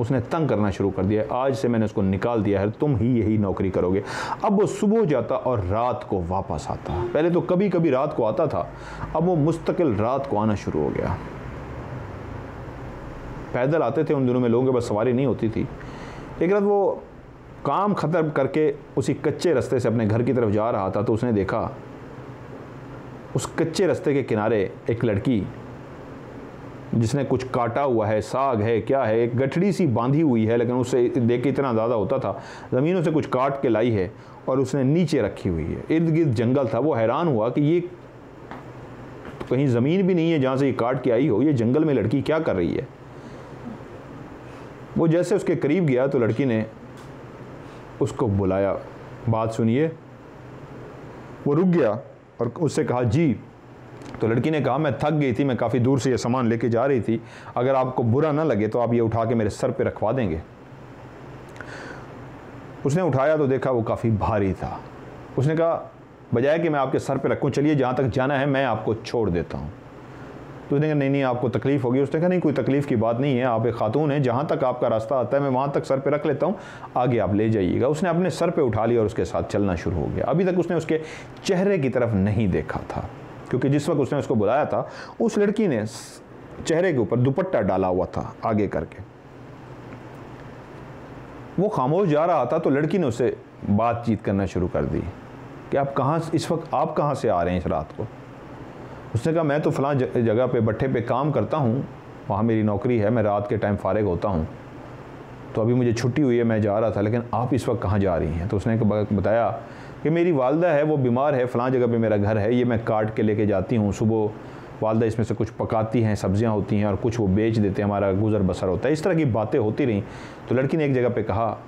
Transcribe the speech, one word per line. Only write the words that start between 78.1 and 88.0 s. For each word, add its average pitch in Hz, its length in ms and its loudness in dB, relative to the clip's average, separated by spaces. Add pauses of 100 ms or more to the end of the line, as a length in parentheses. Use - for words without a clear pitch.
सर 175 200 0
पे 175 120 0
उठा 110 220 2
लिया 117 160 4
और 107 60 4
उसके 101 180 -2
साथ 87 180 -2
चलना 101 340 0
शुरू 85 200 -2
हो 69 100 0
गया। - 180 -2
अभी 165 200 2
तक 180 140 2
उसने 170 180 0
उसके 156 240 0 (440)
चेहरे 196 340 2
की 135 100 0
तरफ 117 260 2
नहीं 101 340 2
देखा 80 320 -2
था, - 280 -8 (420)
क्योंकि 131 180 0
जिस 143 200 2
वक्त 156 120 2
उसने 139 180 0
उसको 135 160 0
बुलाया 110 300 4
था, 113 240 -2 (320)
उस 226 180 0
लड़की 202 300 2
ने 110 180 0
स-, - 360 -14 (440)
चेहरे 170 260 4
के 131 60 0
ऊपर 110 180 2
दुपट्टा 139 440 2
डाला 95 280 2
हुआ 90 180 2